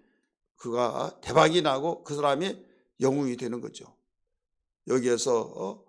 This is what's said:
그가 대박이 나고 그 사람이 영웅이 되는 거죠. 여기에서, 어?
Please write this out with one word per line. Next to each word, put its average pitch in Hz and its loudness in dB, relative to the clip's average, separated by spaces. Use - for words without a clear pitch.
그가 123 -2
대박이 160 4
나고 151 0
그 147 -10
사람이 147 0
영웅이 131 0
되는 123 -8
거죠. - -14
여기에서, 120 2
어? - -10